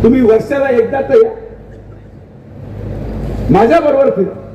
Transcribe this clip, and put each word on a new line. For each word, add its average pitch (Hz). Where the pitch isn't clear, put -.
तुम्ही 254
वर्षाला 247
एकदा 240
तर -
या, 220
माझ्या 311
बरोबर 277
फिरा. -